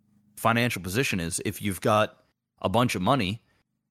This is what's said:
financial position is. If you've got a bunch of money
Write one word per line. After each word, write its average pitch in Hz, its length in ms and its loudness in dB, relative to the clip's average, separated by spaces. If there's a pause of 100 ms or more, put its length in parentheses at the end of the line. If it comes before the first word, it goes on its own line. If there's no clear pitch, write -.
(380)
financial 117 440 0
position 95 380 -2
is. 82 240 -4
If 104 180 -6
you've 98 200 -4
got 107 340 2 (460)
a 101 80 -2
bunch 117 260 2
of 92 60 -4
money 107 420 0 (480)